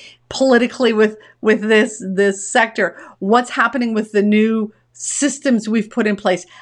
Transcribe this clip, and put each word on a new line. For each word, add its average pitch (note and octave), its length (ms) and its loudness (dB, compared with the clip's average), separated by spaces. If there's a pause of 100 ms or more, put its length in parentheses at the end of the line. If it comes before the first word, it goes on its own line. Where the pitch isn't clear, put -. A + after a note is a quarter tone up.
(280)
politically A#3+ 640 2
with, G#3+ 240 2 (240)
with G#3 220 0
this, A3 440 0
this G3 420 -2
sector, A3 520 -2 (180)
what's A#3 320 0
happening A#3 440 -2
with A3 180 -4
the G#3 100 2
new G#3+ 500 2 (200)
systems C4+ 760 -2
we've A3 220 -2
put G#3+ 160 -2
in G#3 100 0
place, F3+ 300 -2 (160)